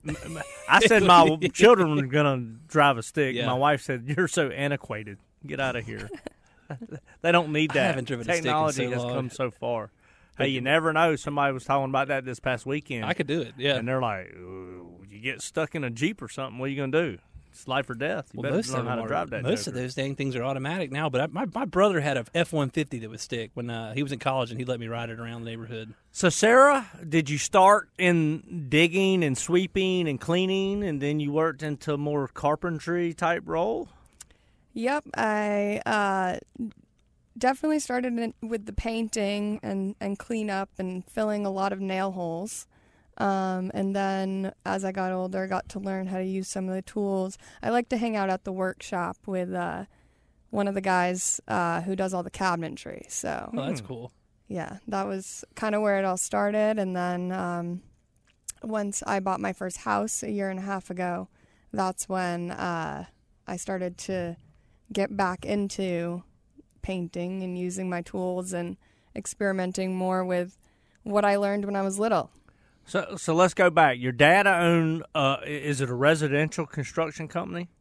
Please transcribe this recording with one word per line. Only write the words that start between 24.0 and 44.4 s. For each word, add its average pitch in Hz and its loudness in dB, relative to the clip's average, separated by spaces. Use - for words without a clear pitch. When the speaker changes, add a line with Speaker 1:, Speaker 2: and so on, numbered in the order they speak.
Speaker 2:
was 139 -4
in 127 -6
college 131 0
and 117 -8
he 123 -4
let 123 -2
me 113 -8
ride 117 -6
it 113 -12
around 117 -10
the 113 -8
neighborhood. 113 -12
Speaker 1:
So, - 2
Sarah, 247 8
did 151 2
you 147 0
start 196 8
in 165 2
digging 175 6
and 135 2
sweeping 185 2
and 135 -2
cleaning, 190 0
and 156 -2
then 143 0
you 143 -2
worked 156 0
into 151 -4
more 147 -2
carpentry 170 -2
type 170 0
role? 175 -2
Speaker 3:
Yep. 269 -2
I, 208 0
uh, 190 0
definitely 269 0
started 247 -2
in, 233 -4
with 220 -6
the 220 -12
painting 214 -2
and, 196 -4
and 196 -4
cleanup 208 -4
and 185 -6
filling 214 -2
a 196 0
lot 190 0
of 190 -6
nail 190 -2
holes. 175 -6
Um, 190 0
and 196 -2
then 190 -2